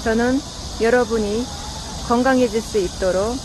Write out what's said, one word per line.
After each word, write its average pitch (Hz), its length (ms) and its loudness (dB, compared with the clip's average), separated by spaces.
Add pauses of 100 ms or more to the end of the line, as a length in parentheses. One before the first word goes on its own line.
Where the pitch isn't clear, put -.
저는 240 380 2 (400)
여러분이 226 640 2 (600)
건강해질 247 540 4
수 - 160 -2
있도록 190 680 0